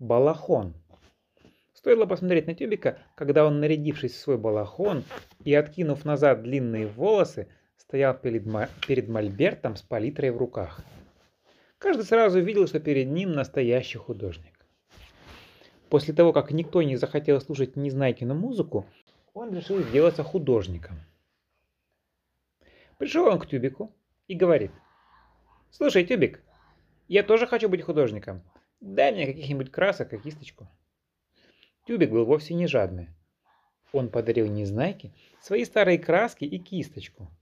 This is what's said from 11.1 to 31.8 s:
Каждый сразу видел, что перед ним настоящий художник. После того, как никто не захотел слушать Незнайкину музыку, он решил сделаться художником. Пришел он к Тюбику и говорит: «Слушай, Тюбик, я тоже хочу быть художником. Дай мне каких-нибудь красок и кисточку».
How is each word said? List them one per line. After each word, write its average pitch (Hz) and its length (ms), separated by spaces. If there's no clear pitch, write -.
Каждый 311 260
сразу 208 360
видел, 196 260
что 156 140
перед 139 260
ним 175 240
настоящий 127 680
художник. 101 680
После 151 260
того, 165 180
как 147 180
никто 165 320
не 135 140
захотел 143 440
слушать 135 360
Незнайкину 135 580
музыку, 185 520
он 214 220
решил 185 260
сделаться 151 440
художником. 101 720
Пришел 320 300
он 180 100
к - 80
Тюбику 135 480
и 190 80
говорит: 165 380
«Слушай, 208 340
Тюбик, 175 380
я 202 140
тоже 226 240
хочу 220 220
быть 180 140
художником. 107 600
Дай 220 320
мне 175 140
каких-нибудь 135 440
красок 185 420
и 110 60
кисточку». 143 500